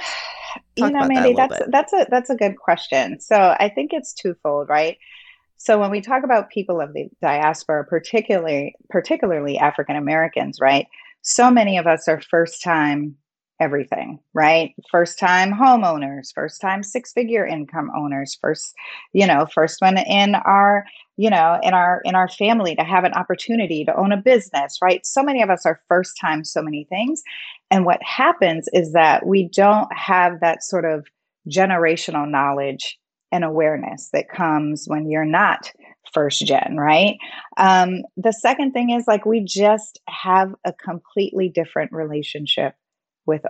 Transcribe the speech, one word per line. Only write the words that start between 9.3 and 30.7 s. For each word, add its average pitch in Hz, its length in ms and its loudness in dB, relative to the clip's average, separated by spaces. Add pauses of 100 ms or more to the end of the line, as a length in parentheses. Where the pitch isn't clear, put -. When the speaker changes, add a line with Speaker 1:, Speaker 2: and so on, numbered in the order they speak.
Speaker 1:
African 147 380 0
Americans, 151 640 -2
right? 139 260 2 (360)
So - 280 4
many 208 280 4
of 170 100 -2
us 160 200 2
are 156 140 0
first 165 400 -2
time 147 540 -2 (440)
everything, 143 600 -4 (140)
right? 160 420 2 (160)
First 170 260 2
time 190 360 2
homeowners, 170 800 2
first 147 240 -8
time 196 240 -4
six-figure 226 640 -2
income 151 500 -8
owners, 139 420 -6
first, - 360 -4 (380)
you 196 120 4
know, 156 220 2
first - 340 0
one 190 160 4
in 202 380 2
our, 202 500 4 (300)
you 214 140 0
know, 170 340 4
in 185 100 2
our, 180 300 2
in 180 120 -2
our 180 120 2
family 202 480 0
to 160 80 0
have 185 220 2
an 175 80 0
opportunity 175 720 -2
to 156 100 0
own 196 160 2
a 202 60 2
business, 196 640 0
right? 180 240 2
So - 180 0
many 277 180 0
of 202 80 2
us 180 160 0
are 165 220 -2
first 180 320 0
time 156 240 -4
so 156 180 -6
many 151 220 -8
things. 233 400 -6 (480)
And 185 140 2
what 175 180 0
happens 196 680 -2
is 165 180 0
that 160 340 4
we 190 220 2
don't 202 460 2
have 180 480 0
that 165 200 0
sort 175 220 -4